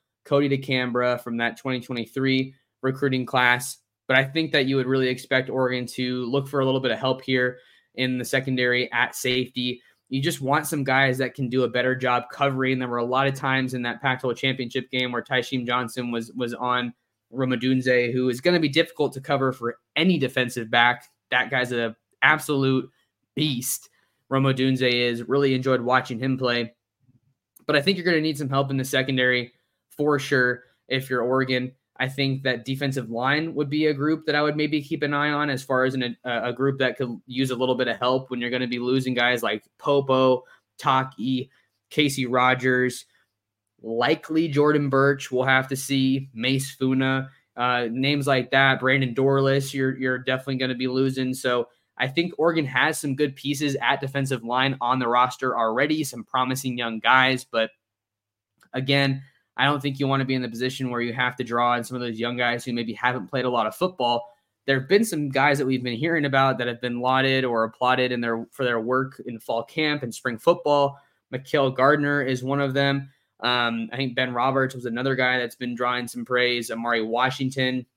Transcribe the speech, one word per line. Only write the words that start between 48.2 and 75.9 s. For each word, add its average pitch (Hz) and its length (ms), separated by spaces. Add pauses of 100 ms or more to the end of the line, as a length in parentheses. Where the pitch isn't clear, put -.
like 131 260
that. 135 280
Brandon 131 340
Dorlus, 135 600
you're, 131 240
you're 127 200
definitely 131 380
gonna 127 180
be 127 140
losing. 131 460
So 123 340 (300)
I 131 100
think 170 300
Oregon 160 260
has 135 340
some 139 160
good 135 220
pieces 139 460
at 135 180
defensive 135 420
line 131 380
on 127 200
the 120 80
roster 123 460
already, 135 480
some 123 220
promising 127 540
young 117 200
guys. 127 460
But 113 280 (1000)
again, 135 500 (340)
I 127 100
don't 143 160
think 139 180
you 139 60
wanna 135 180
be 131 100
in 131 60
the 123 80
position 127 400
where 120 140
you 120 100
have 123 240
to 123 80
draw 120 280
on 120 120
some 117 100
of 123 60
those 117 180
young 120 200
guys 120 260
who 123 80
maybe 117 220
haven't 123 320
played 127 180
a 127 60
lot 117 160
of 107 80
football. 120 580 (320)
There 135 160
have 135 80
been 208 160
some 151 240
guys 139 300
that 139 80
we've 131 160
been 123 160
hearing 160 260
about 135 340
that 120 100
have 117 120
been 120 200
lauded 131 440
or 117 200
applauded 127 480
in 120 100
their, 117 280
for - 140
their 120 160
work 131 460
in 117 120
fall 117 240
camp 151 400
and 117 120
spring 120 240
football. 143 600 (320)
Mikael 135 400
Gardner 143 520
is 127 200
one 139 200
of 135 100
them. 139 380 (300)
Um, 117 520
I 117 40
think 131 180
Ben 127 180
Roberts 131 420
was 123 120
another 127 280
guy 127 240
that's 120 180
been 123 180
drawing 123 340